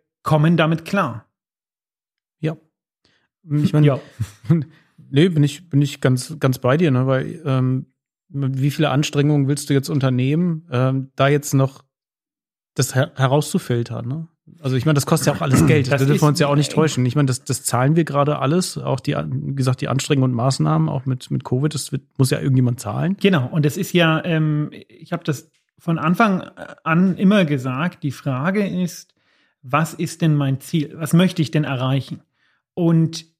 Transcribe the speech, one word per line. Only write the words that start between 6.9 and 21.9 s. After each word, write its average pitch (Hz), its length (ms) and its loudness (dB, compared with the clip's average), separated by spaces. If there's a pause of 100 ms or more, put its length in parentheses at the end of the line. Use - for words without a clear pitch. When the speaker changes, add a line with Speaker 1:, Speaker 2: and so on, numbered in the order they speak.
Speaker 2:
ne? 127 140 0
Weil, - 380 -2
ähm, 131 420 -2 (420)
wie 139 420 -2
viele 147 200 0
Anstrengungen 143 580 0
willst 147 220 -2
du 143 40 2
jetzt 135 140 0
unternehmen, 151 840 0
ähm, 131 460 -2
da 135 120 2
jetzt 143 260 0
noch 135 280 0 (920)
das - 200 -2
her-, 135 220 0
herauszufiltern, 123 880 -2
ne? 160 220 -8 (320)
Also 131 160 -2
ich 123 100 0
meine, 156 80 4
das 139 120 2
kostet 165 200 0
ja 143 80 2
auch - 80 -8
alles 143 240 4
Geld, 120 200 4
Speaker 1:
Das 131 40 -2
Speaker 2:
da 143 80 2
dürfen 135 120 2
wir 147 60 4
Speaker 1:
ist 139 60 0
Speaker 2:
uns 147 160 4
ja 147 80 2
auch 143 100 2
nicht 143 160 0
täuschen. 147 340 2
Ich 120 100 -2
meine, 147 100 2
das, 123 180 -2
das - 200 -6
zahlen 135 320 2
wir 170 80 2
gerade 143 340 0
alles, 151 400 -2
auch 135 220 -4
die, 143 160 -4
wie 143 400 -6
gesagt, 131 240 0
die - 80 -4
Anstrengungen 131 420 0
und 123 60 -2
Maßnahmen, 156 520 0
auch 135 180 -4
mit, 131 240 -6
mit 135 140 -4
covid, 139 300 -2
das - 180 -8